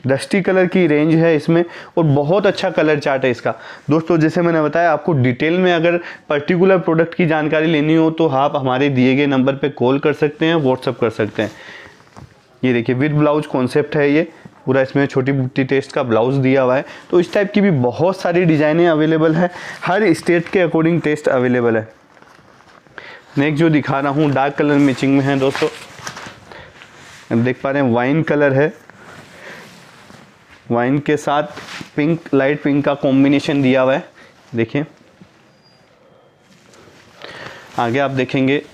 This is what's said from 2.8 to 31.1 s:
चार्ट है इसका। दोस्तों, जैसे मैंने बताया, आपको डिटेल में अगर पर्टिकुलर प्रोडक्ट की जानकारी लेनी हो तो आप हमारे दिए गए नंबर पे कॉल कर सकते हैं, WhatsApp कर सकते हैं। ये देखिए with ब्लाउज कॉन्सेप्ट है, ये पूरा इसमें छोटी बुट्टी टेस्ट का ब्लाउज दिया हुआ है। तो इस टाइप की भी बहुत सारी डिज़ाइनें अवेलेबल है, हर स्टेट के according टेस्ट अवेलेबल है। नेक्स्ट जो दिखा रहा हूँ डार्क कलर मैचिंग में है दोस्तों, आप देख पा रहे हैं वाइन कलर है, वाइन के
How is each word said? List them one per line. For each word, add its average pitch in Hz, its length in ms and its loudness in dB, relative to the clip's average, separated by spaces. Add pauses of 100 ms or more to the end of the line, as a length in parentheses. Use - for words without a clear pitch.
चार्ट 135 260 -2
है 131 60 2
इसका। 117 240 -4 (340)
दोस्तों, 160 280 2
जैसे 156 240 2
मैंने 165 200 2
बताया, 165 300 2
आपको 151 220 -2
डिटेल 139 440 0
में 185 160 2
अगर 170 260 2 (300)
पर्टिकुलर 175 480 2
प्रोडक्ट 165 360 0
की 180 120 0
जानकारी 156 420 0
लेनी 156 280 2
हो 160 160 4
तो 160 160 0
आप 139 280 0
हमारे 131 340 0
दिए 131 260 2
गए 143 100 2
नंबर 135 280 2
पे 139 160 -4
कॉल 131 300 0
कर 147 140 0
सकते 147 320 -2
हैं, 165 100 2
WhatsApp 131 460 -2
कर 117 80 0
सकते 107 320 -4
हैं। 101 100 -4 (1120)
ये 127 100 0
देखिए 120 220 -2
with 143 160 -2
ब्लाउज 147 340 0
कॉन्सेप्ट 143 500 -2
है, 143 160 2
ये 160 160 0 (380)
पूरा 135 160 2
इसमें 139 240 0
छोटी 131 260 -2
बुट्टी 135 320 -2
टेस्ट 131 280 -2
का 147 120 -2
ब्लाउज 120 320 0
दिया 135 260 2
हुआ 127 140 2
है। 147 100 -2 (260)
तो 180 80 4
इस 170 140 -2
टाइप 202 200 0
की 208 80 2
भी 196 100 4
बहुत 143 500 0
सारी 180 240 0
डिज़ाइनें 156 420 2
अवेलेबल 156 480 2
है, 175 160 0 (340)
हर 185 280 2
स्टेट 170 340 0
के 180 200 2
according 165 360 0
टेस्ट 151 240 -2
अवेलेबल 123 500 2
है। 110 160 -6 (1400)
नेक्स्ट 143 220 0
जो 165 100 4
दिखा 143 300 0
रहा 143 120 -2
हूँ 147 200 0
डार्क 143 220 0
कलर 147 220 0
मैचिंग 139 420 2
में 139 80 0
है 139 140 0
दोस्तों, 139 300 -2 (1600)
आप 117 120 0
देख 127 180 -2
पा 139 100 -4
रहे 139 120 0
हैं 127 80 0
वाइन 127 320 0
कलर 147 300 2
है, 143 200 2 (2000)
वाइन 123 280 0
के 147 180 -2